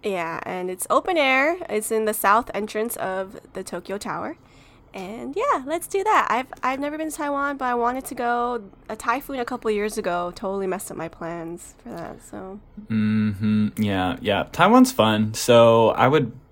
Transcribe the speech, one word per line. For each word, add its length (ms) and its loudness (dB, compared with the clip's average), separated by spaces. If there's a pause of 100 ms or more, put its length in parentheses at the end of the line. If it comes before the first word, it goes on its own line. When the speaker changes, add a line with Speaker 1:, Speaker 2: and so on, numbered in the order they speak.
Speaker 1:
Yeah, 420 -4
and 260 -6
it's 200 -6
open 280 2
air. 380 4 (120)
It's 220 -2
in 140 2
the 100 0
south 400 2
entrance 420 -4
of 420 -6 (160)
the 80 -8
Tokyo 360 -8
Tower. 380 -8 (560)
And 440 -10
yeah, 300 0
let's 200 -4
do 160 -4
that. 280 2
I've, 160 -2 (180)
I've 160 -4
never 180 -6
been 120 -6
to 60 -12
Taiwan, 420 -4
but 80 -4
I 80 -2
wanted 320 -2
to 80 -10
go. 500 -2 (240)
A 80 -8
typhoon 420 -4
a 60 -2
couple 260 -4
years 280 -2
ago 360 -2
totally 320 -4
messed 240 -6
up 60 -10
my 120 -8
plans 760 -12
for 80 -16
that, 320 -12
so. 360 -14 (300)
Speaker 2:
Mm-hmm. 800 0 (140)
Yeah, 400 0
yeah. 280 0
Taiwan's 400 6
fun. 440 2
So 560 8
I 180 4
would 240 2 (200)